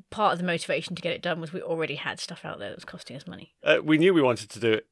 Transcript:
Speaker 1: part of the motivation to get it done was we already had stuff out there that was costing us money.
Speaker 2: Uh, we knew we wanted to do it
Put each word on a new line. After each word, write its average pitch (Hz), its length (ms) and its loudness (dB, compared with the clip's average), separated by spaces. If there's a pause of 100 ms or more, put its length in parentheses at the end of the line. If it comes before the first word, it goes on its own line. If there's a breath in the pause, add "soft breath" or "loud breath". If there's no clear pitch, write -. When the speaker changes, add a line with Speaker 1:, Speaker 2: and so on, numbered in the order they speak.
(100)
Speaker 1:
part 208 240 2
of 170 40 -2
the 180 60 -4
motivation 170 500 -2
to 170 60 -10
get 170 140 -4
it - 80 -10
done 165 180 -4
was 160 100 -10
we 180 120 -8
already 156 320 -4
had - 260 -8
stuff - 240 -12
out 160 140 -10
there 202 100 -10
that - 80 -12
was - 80 -18
costing - 320 -16
us 143 100 -18
money. 180 280 -16 (100)
Speaker 2:
Uh, 147 180 4
we 151 140 6
knew 170 160 8
we 165 80 6
wanted 120 300 2
to 101 100 -14
do 113 140 4
it 107 180 0